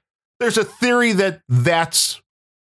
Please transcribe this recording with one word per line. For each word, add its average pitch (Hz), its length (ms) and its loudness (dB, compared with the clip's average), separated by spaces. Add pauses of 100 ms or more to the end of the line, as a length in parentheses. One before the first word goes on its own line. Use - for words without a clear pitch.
(400)
there's 226 180 -2
a 214 60 2
theory 240 500 0
that 190 360 -2
that's 165 720 0 (440)